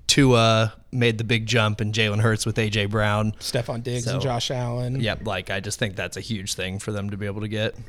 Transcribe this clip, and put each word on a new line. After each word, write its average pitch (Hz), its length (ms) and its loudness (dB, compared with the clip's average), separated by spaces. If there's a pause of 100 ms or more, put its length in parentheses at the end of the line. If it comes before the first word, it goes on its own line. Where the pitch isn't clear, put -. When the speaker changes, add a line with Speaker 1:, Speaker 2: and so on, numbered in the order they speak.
Speaker 1:
Tua 113 640 6 (180)
made 117 280 2
the 110 60 -2
big 113 200 0
jump, 107 380 2
and 107 100 -2
Jalen 107 280 2
Hurts 110 260 2
with 110 120 0
A 110 120 2
J 101 160 0
Brown. 107 460 2
Speaker 2:
Stefon 120 500 -4
Diggs 120 240 -4
Speaker 1:
So, 98 80 -2
Speaker 2:
and 92 80 -2
Josh 123 280 -2
Allen. 123 480 -4
Speaker 1:
Yep. 107 280 -2
Like, 95 240 -4
I 98 100 -2
just 101 180 -6
think 101 160 -2
that's 95 220 -6
a 98 60 -6
huge 98 320 -6
thing 92 240 -4
for 107 120 -8
them 101 200 -4
to 101 80 -6
be 101 80 -6
able 101 160 -6
to 107 60 -4
get. 107 260 -2 (140)